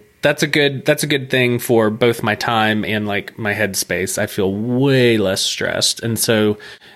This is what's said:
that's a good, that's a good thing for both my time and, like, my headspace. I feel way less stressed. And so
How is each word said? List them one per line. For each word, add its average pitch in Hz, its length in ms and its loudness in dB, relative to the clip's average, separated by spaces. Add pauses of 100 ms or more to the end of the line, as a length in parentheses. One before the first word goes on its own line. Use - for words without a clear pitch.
(220)
that's 147 220 0
a 156 40 0
good, 143 380 0
that's 151 180 2
a 151 40 -4
good 139 220 -2
thing 123 300 2
for 113 300 4
both 117 320 0
my 107 140 0
time 107 500 0
and, 107 220 -2
like, 101 320 -6
my 104 140 -2
headspace. 95 680 -2
I 107 60 -2
feel 98 260 -2
way 123 640 2
less 98 240 0
stressed. - 600 -2
And 113 180 -2
so 107 380 2 (380)